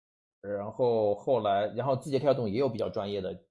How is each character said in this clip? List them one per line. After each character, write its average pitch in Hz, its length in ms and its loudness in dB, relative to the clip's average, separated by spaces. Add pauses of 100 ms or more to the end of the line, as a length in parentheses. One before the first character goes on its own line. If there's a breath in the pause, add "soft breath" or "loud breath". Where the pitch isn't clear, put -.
(420)
然 101 300 -6
后 110 440 2
后 123 260 0
来， 104 340 2
然 123 120 -2
后 135 80 2
字 135 140 -8
节 135 100 0
跳 143 140 4
动 120 160 0
也 98 100 -2
有 135 100 2
比 107 80 -6
较 101 120 -2
专 101 220 -4
业 101 100 -4
的 92 120 -6 (180)